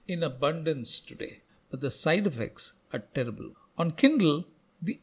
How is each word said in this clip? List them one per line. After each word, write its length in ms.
in 160
abundance 800
today, 400
but 100
the 100
side 360
effects 480
are 120
terrible. 380
On 140
Kindle, 520
the 200